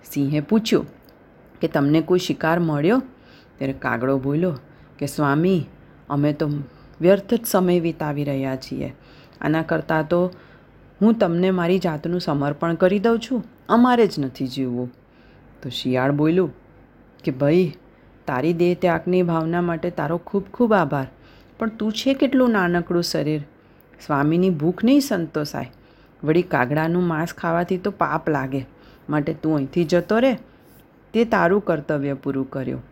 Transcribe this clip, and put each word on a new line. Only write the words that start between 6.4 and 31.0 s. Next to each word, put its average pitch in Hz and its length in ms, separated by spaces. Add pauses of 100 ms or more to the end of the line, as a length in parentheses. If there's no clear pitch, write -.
વ્યર્થ 196 340
જ 226 120
સમય 180 340
વિતાવી 151 440
રહ્યા 135 320
છીએ. 131 380 (460)
આના 160 220
કરતાં 160 460
તો 175 240 (720)
હું 220 120
તમને 185 360
મારી 180 280
જાતનું 170 420
સમર્પણ 147 540
કરી 185 240
દઉં 226 200
છું, 233 260 (240)
અમારે 240 380
જ - 120
નથી 135 280
જીવવું." 123 460 (720)
તો 139 60
શિયાળ 127 440
બોલ્યું 160 420 (680)
કે, 156 60
"ભાઈ, 147 420 (540)
તારી 143 260
દેહ 175 280
ત્યાગની 180 420
ભાવના 170 400
માટે 175 280
તારો 165 280
ખૂબ 196 260 (100)
ખૂબ 226 180
આભાર, 147 340 (520)
પણ 226 100
તું 220 240
છે 269 220
કેટલું 254 360
નાનકડું 175 520
શરીર, 151 380 (680)
સ્વામીની 156 440
ભૂખ 170 340
નહીં 269 160
સંતોષાય. 156 680 (540)
વળી 160 180
કાગડાનું 156 600
માંસ 165 320
ખાવાથી 175 440
તો 202 120
પાપ 160 400
લાગે, 135 360 (420)
માટે 151 260
તું 156 220
અહીંથી 143 280
જતો 175 340
રહે, 254 160 (760)